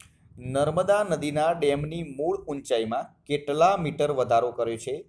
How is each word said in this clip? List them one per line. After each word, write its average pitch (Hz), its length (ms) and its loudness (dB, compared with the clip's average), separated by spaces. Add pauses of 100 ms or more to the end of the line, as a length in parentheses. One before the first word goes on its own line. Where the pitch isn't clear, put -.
(400)
નર્મદા 160 640 2
નદીના 151 480 0
ડેમની 151 500 0
મૂળ 151 340 -4
ઊંચાઈમાં 131 880 -4
કેટલા 147 500 2
મીટર 151 360 0
વધારો 120 380 2
કર્યો 117 260 -2
છે? 127 320 -8